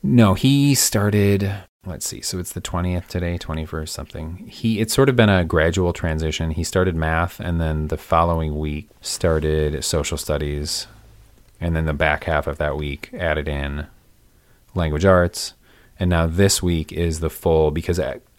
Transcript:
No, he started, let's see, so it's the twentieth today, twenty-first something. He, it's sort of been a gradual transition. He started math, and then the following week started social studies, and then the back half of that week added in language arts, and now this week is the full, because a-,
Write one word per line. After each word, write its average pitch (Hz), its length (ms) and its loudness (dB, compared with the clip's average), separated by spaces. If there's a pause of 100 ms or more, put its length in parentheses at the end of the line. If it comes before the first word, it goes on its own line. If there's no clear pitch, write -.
No, 117 300 6
he 139 420 4
started, 101 760 2 (320)
let's 87 220 -10
see, - 140 -10
so - 180 -8
it's 90 140 -10
the 87 80 -8
twentieth 90 480 -4
today, 87 300 -4
twenty-first 78 540 -8
something. 78 440 -12 (120)
He, 113 300 -2
it's 113 160 -2
sort 135 140 6
of 127 80 2
been 113 140 6
a 92 140 4
gradual 85 480 2
transition. 80 600 -2
He 85 100 -4
started 92 320 0
math, 80 460 -2
and 82 200 -2
then 78 280 -2
the 78 100 -4
following 82 580 0
week 76 320 -6 (120)
started 78 840 0
social 76 320 -4
studies, 73 720 -6 (760)
and 85 140 -2
then 80 120 0
the 78 60 -2
back 76 320 0
half 76 220 -2
of 71 120 -6
that 73 180 -2
week 73 420 -8
added 78 300 -2
in 71 400 -6 (880)
language 80 280 0
arts, 90 500 4 (440)
and 92 100 0
now 85 200 2
this 95 340 2
week 85 300 0
is 82 260 -2
the 80 120 -2
full, 80 420 2
because 85 260 -2
a-, 67 220 -4 (180)